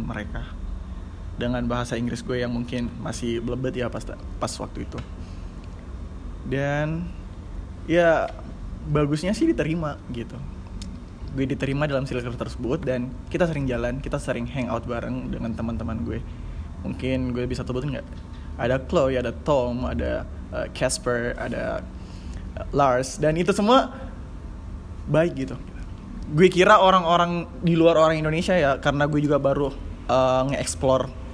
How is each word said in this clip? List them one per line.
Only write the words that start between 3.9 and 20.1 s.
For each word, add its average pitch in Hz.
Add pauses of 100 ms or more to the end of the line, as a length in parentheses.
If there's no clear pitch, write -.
pas 120
waktu 107
itu. - (1500)
Dan, 151 (800)
ya, 160 (560)
bagusnya 151
sih 302
diterima 151 (160)
gitu. 117 (960)
Gue 135
diterima 143
dalam 135
circle 123
tersebut 117
dan 127 (240)
kita 165
sering 147
jalan, 120
kita 143
sering 120
hangout 120
bareng 123
dengan 117
teman-teman 117
gue. 117 (640)
Mungkin 127
gue 123
bisa 127
sebutin 127
nggak? - (540)
Ada 131
Chloe, 135
ada 120
Tom, 123
ada, 120 (260)